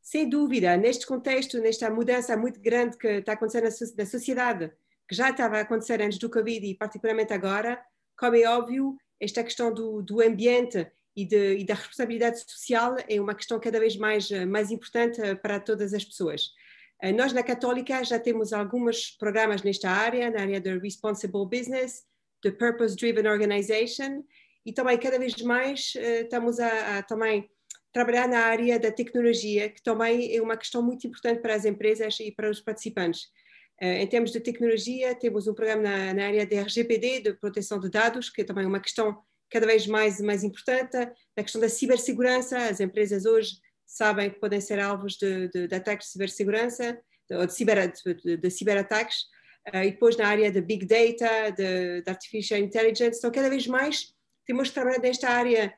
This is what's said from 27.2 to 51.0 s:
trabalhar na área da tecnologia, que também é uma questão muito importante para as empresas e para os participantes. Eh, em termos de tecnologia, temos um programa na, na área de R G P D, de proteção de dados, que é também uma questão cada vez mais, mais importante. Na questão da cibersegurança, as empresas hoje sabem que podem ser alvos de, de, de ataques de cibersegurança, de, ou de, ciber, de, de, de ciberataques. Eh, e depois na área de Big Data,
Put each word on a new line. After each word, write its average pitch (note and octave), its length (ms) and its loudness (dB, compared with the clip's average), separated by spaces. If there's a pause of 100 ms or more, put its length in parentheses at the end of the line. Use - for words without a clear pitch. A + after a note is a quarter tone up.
trabalhar A#3+ 360 2
na A#3+ 140 4
área A3+ 380 4
da A3+ 120 2
tecnologia, A3+ 760 2
que G#3+ 140 -12
também A#3 540 0
é A#3 40 2
uma A3 160 0
questão A3 240 -6
muito A#3+ 280 -2
importante A#3 340 -2
para A3 140 0
as G#3 100 -2
empresas G#3+ 540 0
e G#3+ 120 -8
para A3 160 -4
os G#3 140 -4
participantes. G#3 680 -4 (520)
Eh, F#3 220 0
em F#3+ 40 -2
termos A#3 240 0
de A#3 80 -6
tecnologia, A#3+ 760 0
temos G#3+ 320 -2
um G#3+ 80 -2
programa A3 260 0
na, G3 320 0
na G3 140 0
área G#3 180 2
de G3+ 100 0
R G3+ 140 0
G A#3 140 0
P A#3 160 2
D, B3+ 200 0
de G#3 140 0
proteção G3+ 460 -6
de F#3 100 -4
dados, A#3 400 0
que - 120 -6
é - 20 -2
também F#3+ 220 -4
uma G3 140 -2
questão G#3 440 -4 (260)
cada A3+ 160 2
vez A3 220 6
mais, G#3+ 340 2
mais G3+ 220 0
importante. B3+ 540 -2 (380)
Na A3 60 -4
questão - 180 -6
da A3 80 4
cibersegurança, B3 880 2
as A3 220 -2
empresas G3 460 0
hoje A3 280 4 (320)
sabem G#3 440 0
que G3 100 -12
podem G3+ 220 0
ser G3+ 180 -2
alvos G3+ 340 -2
de, F#3+ 340 -2
de, F3+ 200 -4
de F3+ 80 -4
ataques G3+ 320 -4
de - 60 -14
cibersegurança, A3+ 840 -2 (280)
de, F#3 80 -6
ou F3 120 2
de, F3 80 -6
ciber, G3+ 360 4
de, F3+ 220 -6
de, E3+ 240 -2
de F3+ 140 0
ciberataques. G3+ 760 0 (480)
Eh, F#3+ 140 2
e G3+ 40 2
depois A#3 240 6
na A3 120 4
área G#3 240 4
de F#3+ 100 2
Big F#3 240 -4
Data, A3+ 640 4